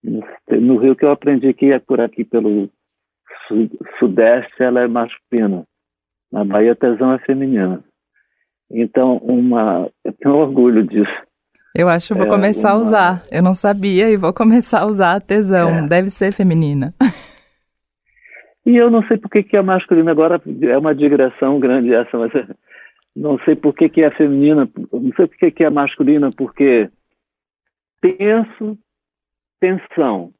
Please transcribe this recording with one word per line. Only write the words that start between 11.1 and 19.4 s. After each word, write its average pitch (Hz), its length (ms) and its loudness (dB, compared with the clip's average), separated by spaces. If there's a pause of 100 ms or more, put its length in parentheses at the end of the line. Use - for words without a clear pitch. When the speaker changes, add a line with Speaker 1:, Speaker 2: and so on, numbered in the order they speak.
Speaker 2:
Eu 175 100 2
acho 170 200 0
que - 40 -4
eu 202 40 -2
vou 185 100 0
Speaker 1:
É, 208 40 -2
Speaker 2:
começar 202 420 2
a 208 40 2
Speaker 1:
uma 220 60 0
Speaker 2:
usar. 185 480 2
Eu 160 100 -4
não 180 140 2
sabia 202 560 0
e 214 60 4
vou 170 160 -2
começar 226 480 2
a 190 60 -2
usar 190 280 0
a 196 60 -4
tesão. 190 500 0
Speaker 1:
É. 165 180 -2
Speaker 2:
Deve 180 220 0
ser 196 220 -2
feminina. 160 680 0
<laughs> - 280 -2 (1400)
Speaker 1:
E 240 100 4
eu 240 140 4
não 226 180 2
sei 226 80 2
por 208 140 -10
que 208 120 2